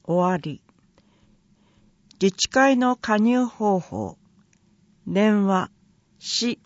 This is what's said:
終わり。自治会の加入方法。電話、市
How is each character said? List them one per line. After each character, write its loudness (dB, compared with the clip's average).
終 0
わ -2
り。 -12
自 2
治 -6
会 4
の 0
加 -2
入 2
方 -2
法。 -10
電 2
話、 -2
市 -6